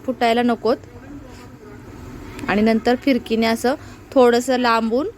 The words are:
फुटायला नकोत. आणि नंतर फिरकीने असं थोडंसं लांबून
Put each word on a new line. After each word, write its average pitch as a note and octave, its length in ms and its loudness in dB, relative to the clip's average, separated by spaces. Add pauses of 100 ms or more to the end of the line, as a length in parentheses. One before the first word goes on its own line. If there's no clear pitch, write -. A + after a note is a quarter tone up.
फुटायला A#3+ 380 0
नकोत. A#3+ 340 2 (1700)
आणि G#3 140 2
नंतर A3+ 340 4
फिरकीने A3+ 500 0
असं A3+ 280 0 (380)
थोडंसं B3 460 4
लांबून A#3 480 2 (120)